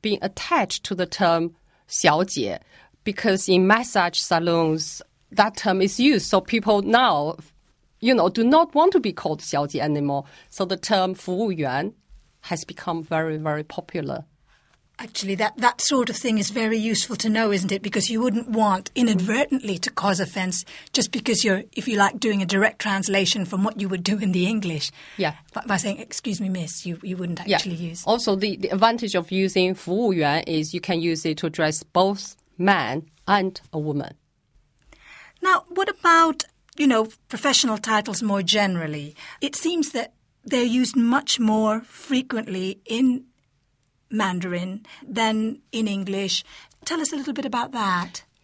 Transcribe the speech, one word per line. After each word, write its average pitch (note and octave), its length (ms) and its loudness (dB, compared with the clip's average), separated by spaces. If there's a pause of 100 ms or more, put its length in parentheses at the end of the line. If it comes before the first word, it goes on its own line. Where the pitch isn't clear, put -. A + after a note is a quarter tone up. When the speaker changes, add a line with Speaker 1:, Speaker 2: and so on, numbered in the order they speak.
Speaker 1:
being G#3+ 220 -2
attached - 640 -2
to - 100 -6
the F3+ 120 -2
term E3+ 480 0 (340)
"xiaojie," D3+ 680 0 (460)
because G3 440 0
in F#3 180 6
massage G3+ 520 2
salons, E3 840 0 (280)
that G#3+ 260 2
term F#3+ 260 0
is G3 180 0
used. A#3+ 260 4
So F#3+ 140 4
people G#3 420 2
now, G3 540 2 (640)
you B3 140 4
know, F#3 160 4
do A3+ 120 0
not D#4 320 4
want E4 180 6
to E4 80 4
be G#3+ 120 -2
called D#3 280 -4
"xiaojie" D3 400 -2
anymore. C#3+ 440 0 (260)
So - 140 -4
the F#3 140 -4
term F#3+ 360 0
"服 F#3 300 -4
务 G3+ 80 0
员" D3+ 400 -2 (500)
has - 220 -8
become - 400 -8
very, D#3+ 320 -2
very D3+ 280 -4
popular. E3 600 -8 (720)
Speaker 2:
Actually, G3 360 -6
that, G#3+ 220 -2
that - 240 0
sort B3 300 2
of A#3 60 -6
thing A3 220 0
is G3 120 0
very A3+ 260 0
useful A3 400 -2
to - 120 -2
know, A3 220 2
isn't G3 220 0
it? G3 100 -4
Because G3+ 280 -2
you A3+ 100 0
wouldn't A#3 300 0
want G#3 440 2
inadvertently A3 840 2
to - 120 -4
cause F#3+ 300 0
offense F#3 440 -4 (280)
just - 180 2
because A#3 320 0
you're, G3 300 2
if - 160 -6
you A3 80 0
like, G3 240 4
doing G#3 200 0
a F#3+ 60 0
direct G3 320 2
translation G3 640 0
from F#3+ 200 -2
what G#3+ 160 -2
you G3 80 -2
would F3+ 160 -4
do G3 140 -2
in G3 120 0
the F3+ 160 2
English. F#3+ 460 -4 (240)
Speaker 1:
Yeah. D#3+ 180 -2 (200)
Speaker 2:
By, - 120 -6
by G3+ 120 0
saying, G3 200 -4
"Excuse - 420 -8
me, F#3+ 100 -4
miss," F3+ 360 -8
you, E3+ 160 -8
you F#3 140 -8
wouldn't F3 300 -6
Speaker 1:
Yeah. G3 100 2
Speaker 2:
actually F3 200 -2
use. E3+ 280 -8
Speaker 1:
Also, A3 320 2
the, G3+ 200 -2
the F#3+ 120 -4
advantage A3+ 480 0
of E3+ 160 -2
using F#3 420 2
"服 G3 320 -2
务 G3 60 2
员" D#3 340 0
is D#3 260 -2
you F3 80 -6
can E3+ 200 -2
use E3 240 -2
it D#3 140 -2
to - 80 -4
address D#3 360 -2
both G3 540 0 (200)
man E3 460 2 (240)
and F#3+ 340 0 (120)
a D#3+ 60 -6
woman. D3+ 360 -4 (1300)
Speaker 2:
Now, F#4 280 2
what F#4+ 200 -2
about, E4 560 4 (320)
you D4 100 2
know, A3 220 4 (200)
professional B3 500 0
titles G#3+ 440 0
more G3+ 200 0
generally? E3+ 720 0 (240)
It C#4+ 160 -4
seems E4 360 0
that A#3+ 200 -6 (320)
they're A#3+ 180 0
used B3 340 2
much A#3+ 440 2
more A3 400 2
frequently A3 1040 -4
in B3 400 0 (880)
Mandarin F#3 720 -4 (180)
than A3 600 -2 (100)
in A3 160 -2
English. G3 560 -4 (400)
Tell E4 160 -2
us D4+ 140 -2
a - 20 -4
little C#4 160 -6
bit C#4 140 -6
about B3+ 260 -4
that. F3+ 500 -2 (220)